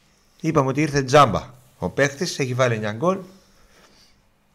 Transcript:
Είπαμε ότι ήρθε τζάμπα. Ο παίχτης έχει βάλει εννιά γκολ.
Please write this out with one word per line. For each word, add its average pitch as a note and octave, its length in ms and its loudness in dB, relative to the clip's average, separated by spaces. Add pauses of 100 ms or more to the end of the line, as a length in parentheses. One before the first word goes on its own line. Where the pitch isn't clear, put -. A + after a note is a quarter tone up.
(400)
Είπαμε D#3 280 0
ότι C3+ 120 -2
ήρθε C#3+ 220 0
τζάμπα. B2 400 4 (360)
Ο F#2 120 -4
παίχτης C#3+ 480 -2
έχει B2+ 160 -4
βάλει B2 200 2
εννιά G#2+ 180 -4
γκολ. E3+ 260 -2 (1400)